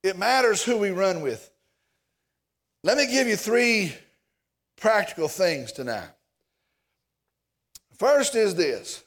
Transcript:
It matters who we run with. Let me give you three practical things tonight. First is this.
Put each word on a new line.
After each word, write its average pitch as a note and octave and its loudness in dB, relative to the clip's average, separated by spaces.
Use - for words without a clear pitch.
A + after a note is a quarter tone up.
It F#3 -2
matters A#3 2
who A#3 0
we G3+ 0
run F#3 0
with. B2+ -6
Let G#3+ 2
me C#4+ 2
give B3+ 2
you G#3+ 0
three A3 0
practical G#3 0
things D3+ -2
tonight. A2+ -8
First C#4 2
is G#3+ 2
this. C#3+ -4